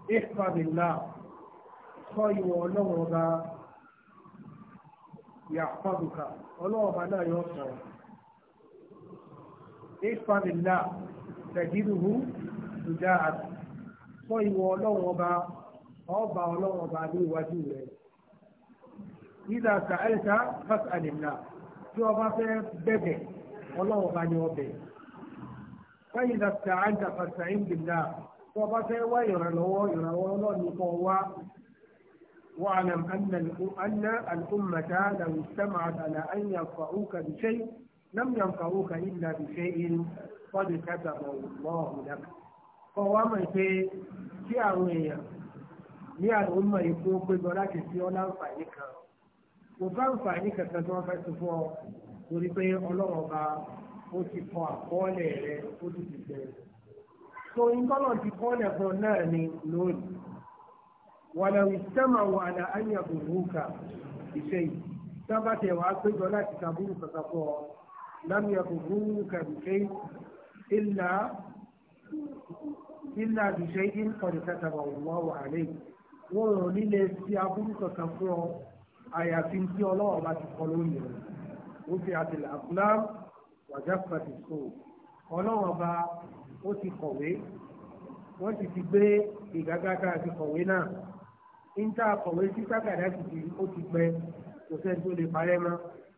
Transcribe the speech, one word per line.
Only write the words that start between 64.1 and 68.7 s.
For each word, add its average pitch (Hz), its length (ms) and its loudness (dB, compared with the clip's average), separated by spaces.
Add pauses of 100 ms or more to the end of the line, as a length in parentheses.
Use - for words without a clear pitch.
بشيء. 175 420 -2 (520)
Tá 220 160 0
bá 220 160 2
tẹ̀ 185 180 2
wá 175 220 2
péjọ 196 320 2
láti 202 300 0
ṣàbúrò 180 400 -2
kankan 160 280 -6
fún 160 180 -4
ọ, 151 160 -2 (600)
لم 196 260 0
يضروك 196 880 0